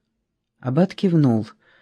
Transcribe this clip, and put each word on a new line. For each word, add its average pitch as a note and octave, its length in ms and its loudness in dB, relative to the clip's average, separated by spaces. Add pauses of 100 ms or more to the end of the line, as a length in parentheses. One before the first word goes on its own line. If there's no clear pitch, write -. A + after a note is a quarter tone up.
(600)
Аббат D3 340 -2
кивнул, C#3+ 540 0 (340)